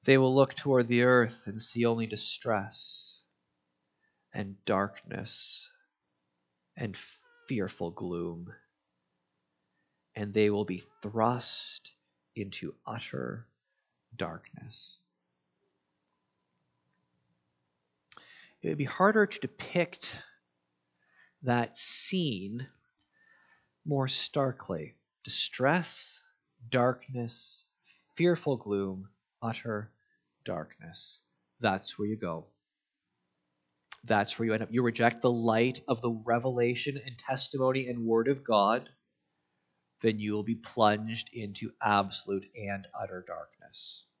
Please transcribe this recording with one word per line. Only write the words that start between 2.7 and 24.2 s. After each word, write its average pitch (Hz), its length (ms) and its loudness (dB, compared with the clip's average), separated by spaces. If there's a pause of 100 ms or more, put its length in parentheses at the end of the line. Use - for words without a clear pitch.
and 98 220 -6 (100)
darkness - 1040 -4 (1080)
and 110 200 -6 (520)
fearful 95 420 -4
gloom, 87 560 -6 (1700)
and 104 180 -4
they 107 160 6
will 104 160 2
be 92 200 -4 (180)
thrust 113 880 -2 (460)
into 98 380 -8 (120)
utter 113 600 -8 (680)
darkness. - 840 -10 (3750)
It 165 60 -2
would 156 100 -2
be 143 60 -2
harder 202 420 6
to - 140 -8
depict - 840 -4 (1200)
that 120 340 0
scene 123 920 -4 (1160)
more 139 240 0
starkly. 123 840 -2 (300)